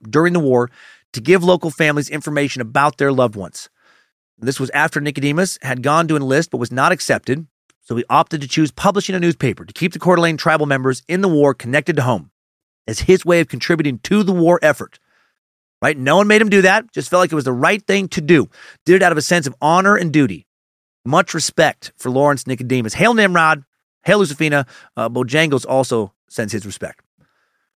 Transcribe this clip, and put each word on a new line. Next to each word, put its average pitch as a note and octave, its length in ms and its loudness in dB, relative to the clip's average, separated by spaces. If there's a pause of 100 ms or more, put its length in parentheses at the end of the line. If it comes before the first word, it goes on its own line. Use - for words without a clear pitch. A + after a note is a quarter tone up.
during D#3 300 0
the F3 80 0
war B2 300 2 (420)
to - 100 -12
give E3+ 200 2
local F3 280 2
families D3 400 -2
information C#3+ 500 -4
about C#3 380 -2
their C#3 140 0
loved B2 240 0
ones. - 340 -14 (680)
This B2+ 220 -6
was C3 100 -4
after D3+ 300 -2
Nicodemus D3 640 -4
had B2+ 200 -6
gone D#3 260 0
to D#3 80 0
enlist C#3 340 -2
but - 80 -6
was A#2 120 -6
not C3+ 220 0
accepted, C#3+ 540 -4 (340)
so - 160 -8
he A#2+ 140 -4
opted D3+ 320 0
to C3+ 60 -12
choose D#3 220 0
publishing G3 440 -2
a F#3 60 -4
newspaper D3+ 440 -2
to - 80 -20
keep F3+ 220 -4
the - 40 -14
Coeur F3 180 2
d'Alene E3 200 0
tribal D#3 300 0
members C3 420 -2
in F#3 140 -2
the G3 60 2
war C#3+ 260 4
connected C#3 420 -4
to D3 60 0
home A#2 280 -2 (560)
as A2 140 -8
his F#3 240 4
way E3+ 160 2
of D#3 80 -2
contributing D3 500 -4
to G#3 240 0
the F#3+ 100 0
war F3 300 4
effort. - 380 -2 (800)
Right? D3 140 0
No C#3 200 2
one G#3 120 4
made G#3+ 120 4
him A3 100 2
do G3 120 6
that. G3+ 300 2
Just - 180 -8
felt F3+ 100 2
like E3+ 120 0
it - 20 -4
was C#3+ 100 -2
the C3 80 -2
right E3 320 0
thing G3 240 -2
to - 120 -6
do. D3 280 4 (360)
Did F3 120 6
it F#3+ 60 4
out F3 80 4
of D#3+ 80 0
a D3 40 -2
sense F3 240 0
of B2+ 140 -8
honor F#3 360 4
and E3+ 160 -2
duty. C3 340 0 (580)
Much E3 300 0
respect - 640 -2
for - 140 -6
Lawrence C3+ 360 0
Nicodemus. B2 480 -4
Hail A3+ 200 2
Nimrod. E3+ 500 2 (400)
Hail G3+ 160 4
Lucifina. C#3+ 480 0 (280)
Uh, A#2 120 -4
Bojangles B2+ 600 -2
also B2 440 -2 (160)
sends G#2+ 240 -8
his G#2+ 140 -8
respect. - 340 -14 (760)